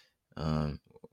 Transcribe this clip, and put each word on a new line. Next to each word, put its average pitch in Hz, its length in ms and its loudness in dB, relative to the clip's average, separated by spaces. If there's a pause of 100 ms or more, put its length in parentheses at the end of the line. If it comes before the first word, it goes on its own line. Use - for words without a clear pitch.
(360)
Um, 76 440 0 (320)